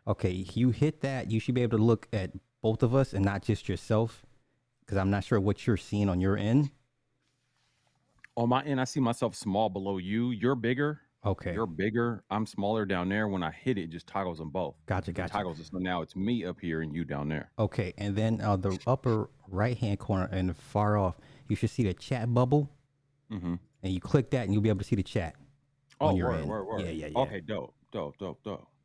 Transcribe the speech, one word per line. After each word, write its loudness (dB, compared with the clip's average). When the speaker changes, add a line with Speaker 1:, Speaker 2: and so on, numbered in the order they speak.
Speaker 1:
Okay, 0
you 0
hit 2
that, -4
you 2
should 0
be 4
able 2
to 6
look 4
at -4
both 2
of 4
us 4
and 2
not 2
just 0
yourself, 0
'cause -4
I'm 2
not 2
sure 2
what 0
you're 4
seeing 0
on 2
your 2
end. 2
Speaker 2:
On 2
my 4
end, 0
I 2
see -2
myself 0
small 0
below -4
you. -2
You're 0
bigger. -2
Speaker 1:
Okay. -2
Speaker 2:
You're -2
bigger. -2
I'm 0
smaller 0
down 0
there. 2
When -2
I -2
hit -4
it, -4
it -10
just -12
toggles -4
them -8
both. -4
Speaker 1:
Gotcha, -2
Speaker 2:
It -10
Speaker 1:
gotcha. -4
Speaker 2:
toggles -4
it. -14
So -8
now 0
it's -12
me 0
up -6
here -2
and -6
you -4
down -4
there. -6
Speaker 1:
Okay, -2
and -4
then, 0
uh, 2
the -2
upper 0
right-hand 0
corner 0
and 0
far 0
off, 0
you 2
should 0
see 0
the 2
chat -2
bubble. 4
Speaker 2:
Mm-hmm. -2
Speaker 1:
And -2
you -2
click 2
that 0
and 0
you'll 4
be 4
able 2
to -4
see 0
the 2
chat -4
Speaker 2:
Oh, 2
Speaker 1:
on 4
your 2
Speaker 2:
word, 0
Speaker 1:
end. -4
Speaker 2:
word, -4
word. -4
Speaker 1:
Yeah, -4
yeah, -8
yeah. 0
Speaker 2:
Okay, -2
dope, -8
dope, -8
dope, -10
dope. -10